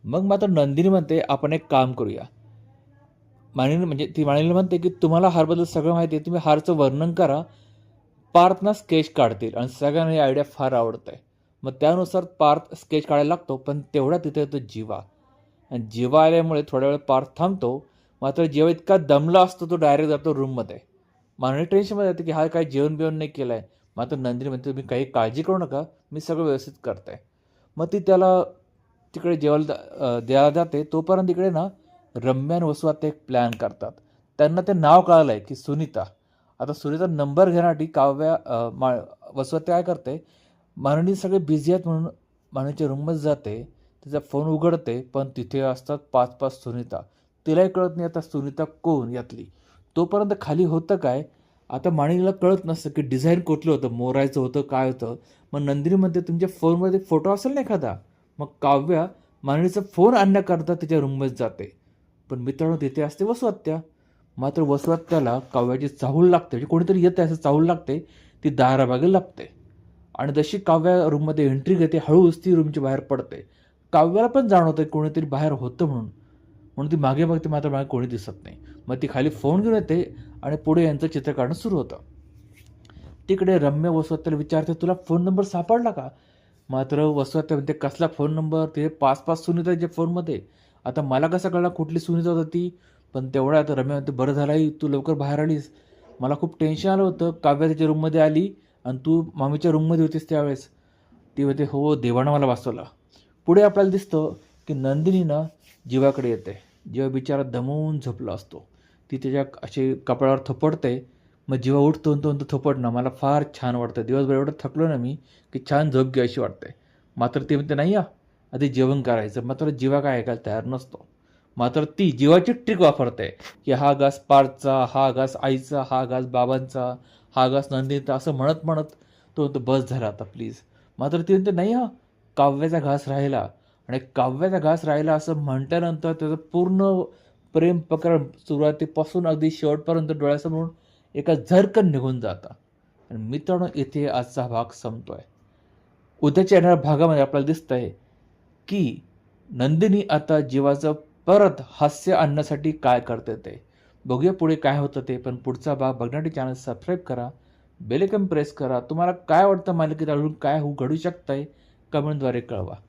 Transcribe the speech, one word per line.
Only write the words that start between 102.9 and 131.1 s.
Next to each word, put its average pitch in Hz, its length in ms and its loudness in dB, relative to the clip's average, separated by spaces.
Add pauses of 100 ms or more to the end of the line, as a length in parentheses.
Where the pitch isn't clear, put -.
पुढे 180 160 8
आपल्याला 202 280 4
दिसतं 165 420 -2 (360)
की 156 60 -4
नंदिनी 156 500 0
ना 156 240 -2 (400)
जीवाकडे 135 400 2
येते. 104 300 -6 (340)
जीवा 135 160 -2
बिचारा 135 340 -4
दमून 139 580 -4
झोपला 117 320 -8
असतो. - 360 -16 (420)
ती 131 60 -6
त्याच्या 135 280 -2 (180)
अशी 131 320 -2
कपाळावर 131 520 0
थोपटते. 135 720 -4 (300)
मग 135 80 -2
जीवा 131 220 0
उठतो 151 340 2
आणि 143 120 -2
तो 151 40 0
म्हणतो, 143 220 -4
"थोपट 135 260 0
ना, 123 140 -2
मला 123 180 -2
फार 143 360 0 (100)
छान 123 200 -4
वाटतं. 120 280 -4
दिवसभर 135 320 0
एवढं 139 180 0 (100)
थकलो 151 260 -2
ना 151 80 -2
मी 127 200 -4 (360)
की 131 80 -8 (100)
छान 147 200 2
झोप 131 160 2
घ्यावीशी 127 340 0
वाटते." - 340 -8 (420)
मात्र 123 260 -2
ती 143 140 0
म्हणते, 143 180 -2
"नाही 156 200 0
हा, 196 80 2 (500)
आधी 139 160 0
जेवण 131 340 2
करायचं." 113 400 -2
मात्र 131 280 -4
जीवा 135 300 0
काय 135 180 0
ऐकायला 117 280 -6
तयार 110 200 -6
नसतो. - 420 -12 (480)
मात्र 123 280 0
ती 170 260 0
जीवाची 156 420 6
ट्रिक 220 280 -2
वापरते 131 560 2 (300)
की 139 60 0
हा 143 200 2
घास 139 260 2
पार्थचा, 135 720 4
हा 135 220 2
घास 131 260 -2
आईचा, 135 540 -2
हा 131 140 0
घास 127 220 -4
बाबांचा, 127 680 -2 (420)
हा 127 120 4
घास 135 220 -2
नंदिनीचा, 135 440 -4
असं 135 180 -4
म्हणत 151 320 -2
म्हणत 156 200 -2 (520)
तो 156 60 -2
म्हणतो, 139 160 -2
"बस 131 320 0
झाला 127 160 -4
आता 104 180 -8
प्लीज." 113 300 -12 (440)
मात्र 147 240 -2